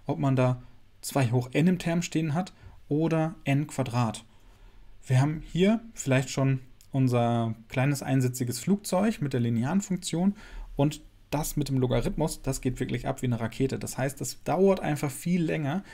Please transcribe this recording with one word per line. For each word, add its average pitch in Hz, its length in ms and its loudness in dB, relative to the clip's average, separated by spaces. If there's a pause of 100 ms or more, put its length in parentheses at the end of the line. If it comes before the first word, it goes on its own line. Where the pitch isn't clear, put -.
ob 156 140 -2
man 135 160 2
da 127 260 2 (380)
zwei 131 320 0
hoch 123 200 0
n 147 140 4
im 180 140 4
Term 170 220 0
stehen 160 320 -2
hat 180 180 -2 (360)
oder 160 540 2
n 139 240 2
Quadrat. 120 580 -2 (800)
Wir 131 160 4
haben 151 240 0
hier 196 360 2 (140)
vielleicht 131 360 0
schon 135 300 2 (320)
unser 117 640 2 (120)
kleines 135 340 0
einsitziges 127 580 0
Flugzeug 196 600 0
mit 139 120 -4
der 131 80 0
linearen 120 400 2
Funktion 180 560 0 (400)
und 147 240 2 (300)
das - 260 -4
mit 147 120 -2
dem 135 100 0
Logarithmus, 127 640 0
das 135 180 -4
geht 123 200 -2
wirklich 120 260 -2
ab 131 160 -4
wie 131 40 -2
eine 117 120 0
Rakete. 117 400 -2
Das 107 180 -8
heißt, 139 240 -4
es - 220 -8
dauert 185 380 4
einfach 151 300 -2
viel 175 320 0
länger, 160 520 -2